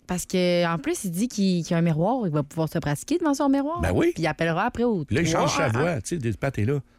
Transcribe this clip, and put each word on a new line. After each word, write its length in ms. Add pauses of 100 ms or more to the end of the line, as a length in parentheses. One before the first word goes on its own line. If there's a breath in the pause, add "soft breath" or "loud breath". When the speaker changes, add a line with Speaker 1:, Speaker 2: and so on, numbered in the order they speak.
Speaker 1:
parce 200
que 400
en 120
plus, 260
il 60
dit 180
qu'il, 340
qu'il 100
y 20
a 40
un 40
miroir, 440
il 60
va 100
pouvoir 260
se 100
pratiquer 400
devant 160
son 140
miroir. 320
Speaker 2:
Ben 140
oui. 200
Speaker 1:
Puis 100
il 20
appellera 400
après 180
au 200
Speaker 2:
Puis 120
là, 60
il 60
change 280
sa 140
Speaker 1:
trois 100
un 40
un. 80
Speaker 2:
voix. 100
Tu 60
sais, 100
des 160
Pat 240
est 80
là. 140 (180 soft breath)